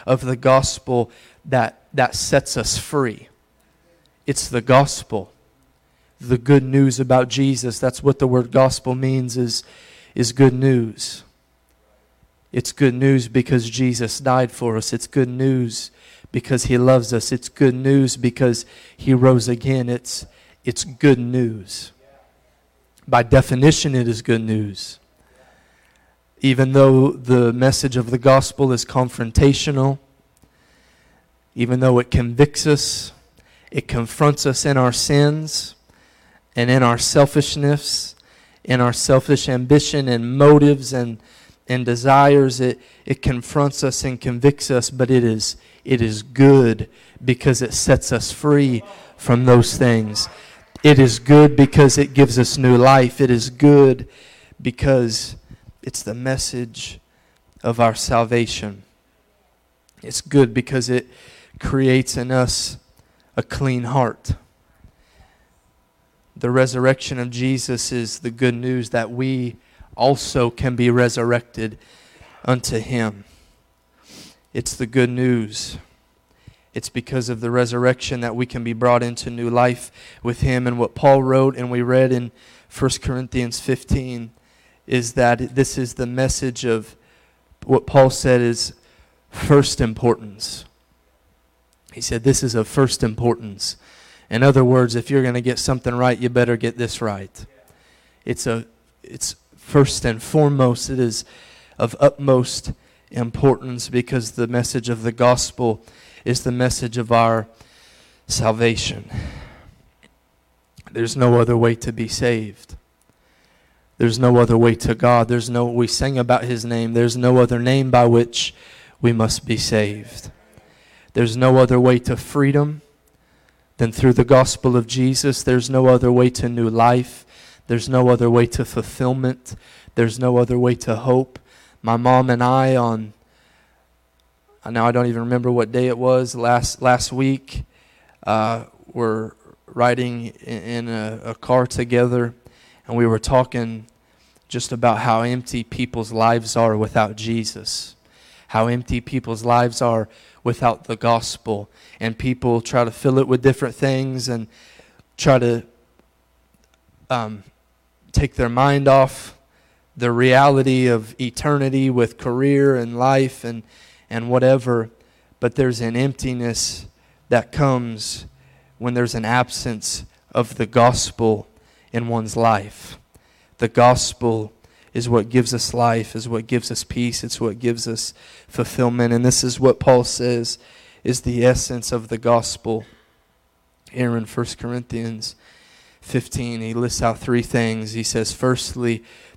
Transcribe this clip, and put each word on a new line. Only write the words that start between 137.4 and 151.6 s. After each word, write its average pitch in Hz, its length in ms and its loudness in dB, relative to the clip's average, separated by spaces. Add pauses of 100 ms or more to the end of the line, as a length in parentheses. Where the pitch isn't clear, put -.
uh, 110 380 -2 (280)
were 110 440 -4 (300)
riding 120 600 -2
in, 107 360 -14
in 117 260 -8
a, 110 360 -8
a 113 120 -10
car 127 300 0
together, 120 680 -2 (540)
and 117 80 -6
we 120 100 2
were 110 140 0
talking 117 640 -2 (640)
just - 240 -8
about 117 260 0
how 113 240 0
empty 123 400 -6
people's 117 480 -8
lives 113 460 0
are 113 200 2
without 107 380 -2
Jesus, 110 800 -8 (540)
how 110 180 0
empty 120 340 -4
people's 117 440 -8
lives 120 360 0
are 113 280 -2 (340)
without 120 420 -2
the 117 120 -8
gospel. 113 720 -4 (320)